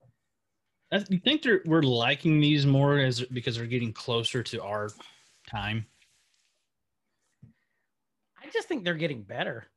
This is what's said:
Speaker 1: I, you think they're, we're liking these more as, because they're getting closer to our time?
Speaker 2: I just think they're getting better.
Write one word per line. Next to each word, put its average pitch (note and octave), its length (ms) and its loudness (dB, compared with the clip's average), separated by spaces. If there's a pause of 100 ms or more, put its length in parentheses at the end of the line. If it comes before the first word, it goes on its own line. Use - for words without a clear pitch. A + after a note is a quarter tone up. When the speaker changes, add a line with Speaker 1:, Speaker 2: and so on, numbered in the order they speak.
(920)
Speaker 1:
I, G3+ 180 0
you F#3 80 0
think D4 240 0
they're, A#3 220 2
we're D#3+ 180 4
liking C#3 580 2
these D3 240 4
more C#3+ 360 4
as, B2+ 220 0
because B2 340 -6
they're A#2 100 -6
getting A#2 260 -2
closer A#2 520 -2
to - 180 -8
our G#2+ 260 -4 (640)
time? G#2+ 340 -4 (2500)
Speaker 2:
I C4+ 120 -18
just G#4+ 160 -4
think B3+ 160 -4
they're F3 100 0
getting D3+ 300 -4
better. A#2+ 420 -8 (100)